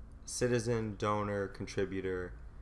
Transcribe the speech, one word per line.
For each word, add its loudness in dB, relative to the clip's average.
citizen, 2
donor, 2
contributor -2